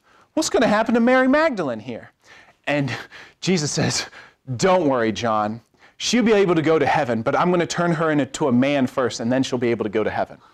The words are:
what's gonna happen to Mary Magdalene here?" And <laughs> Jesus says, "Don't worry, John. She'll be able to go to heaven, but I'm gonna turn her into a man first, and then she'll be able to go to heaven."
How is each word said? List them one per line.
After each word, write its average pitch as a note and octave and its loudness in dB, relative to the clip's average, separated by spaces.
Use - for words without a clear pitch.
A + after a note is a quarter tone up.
what's D#4 -2
gonna B3 2
happen A3 0
to A#3+ 2
Mary B3+ 4
Magdalene A3+ 0
here?" A2+ -14
And C#3+ 0
<laughs> - -20
Jesus D#3+ 0
says, - -2
"Don't F3+ 2
worry, A#2+ 2
John. G#2+ -2
She'll - 0
be A3 4
able F#3+ 4
to D#3+ 2
go D#3+ 2
to C#3 0
heaven, B2 0
but C#3 -2
I'm E3 2
gonna E3+ 0
turn F3 -2
her D#3+ -2
into D3 -2
a C3 0
man C3 2
first, A#2+ -4
and A#2 -4
then B3+ 2
she'll C3 -4
be A#2+ 0
able A2+ 0
to G#2+ -6
go G#2+ 0
to G2 -4
heaven." F#2 -6